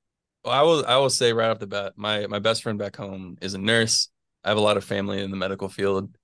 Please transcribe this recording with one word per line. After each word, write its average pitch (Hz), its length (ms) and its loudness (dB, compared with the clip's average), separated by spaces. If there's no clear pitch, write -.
Well, 120 100 -4
I 135 100 4
will, 160 220 4
I 123 120 4
will 135 120 4
say 123 240 2
right 113 160 2
off 110 100 -2
the 104 80 -8
bat, 98 280 -6
my, 104 320 -2
my 104 120 -4
best 110 240 2
friend 107 160 -4
back 101 160 -6
home 95 460 -12
is 95 120 -6
a 98 60 -6
nurse. 113 500 2
I 95 60 0
have 107 80 2
a 107 40 2
lot 104 160 4
of 98 60 -2
family 98 380 -4
in 98 100 -6
the 98 60 -6
medical 95 320 -4
field. 98 400 -2